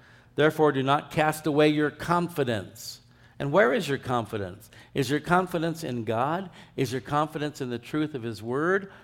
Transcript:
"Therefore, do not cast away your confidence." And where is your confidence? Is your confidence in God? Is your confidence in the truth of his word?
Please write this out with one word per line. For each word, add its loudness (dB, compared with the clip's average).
"Therefore, 4
do 0
not 0
cast 0
away 6
your 2
confidence." -2
And -2
where 6
is -2
your 0
confidence? -4
Is 0
your 2
confidence 0
in -4
God? -2
Is -2
your -4
confidence -4
in -4
the -4
truth -4
of -8
his -8
word? -2